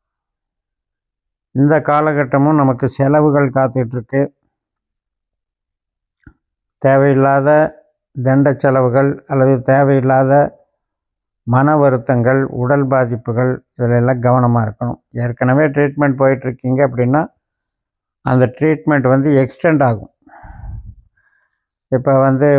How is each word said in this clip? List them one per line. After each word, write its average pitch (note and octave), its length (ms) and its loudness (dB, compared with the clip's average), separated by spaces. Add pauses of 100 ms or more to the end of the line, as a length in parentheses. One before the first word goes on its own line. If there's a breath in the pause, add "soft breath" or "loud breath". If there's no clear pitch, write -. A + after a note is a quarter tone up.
(1500)
இந்த D3 280 2
காலகட்டமும் D3 800 0
நமக்கு C3 280 0
செலவுகள் C#3+ 600 0
காத்துட்ருக்கு. B2+ 720 -2 (2500)
தேவையில்லாத C3+ 720 2 (720)
தண்ட C3+ 340 2
செலவுகள் C3+ 720 0
அல்லது C3+ 340 0
தேவையில்லாத C3+ 680 0 (1120)
மன C3+ 340 2
வருத்தங்கள், C3 680 0
உடல் C3+ 420 -2
பாதிப்புகள், B2 640 -2 (260)
இதுல A#2+ 180 -2
எல்லாம் A#2+ 260 0
கவனமா B2 440 2
இருக்கணும். A#2+ 340 -8 (120)
ஏற்கனவே B2+ 540 -2
ட்ரீட்மெண்ட் C#3+ 560 -2
போயிட்டுருக்கீங்க C3 640 -2
அப்படின்னா B2 340 -2 (1000)
அந்த B2+ 240 0
ட்ரீட்மெண்ட் D3 640 -2
வந்து C3+ 220 0 (140)
எக்ஸ்டெண்ட் D3 400 0
ஆகும். A2+ 280 -2 (1800 loud breath)
இப்ப C3 320 0
வந்து C3+ 280 2 (120)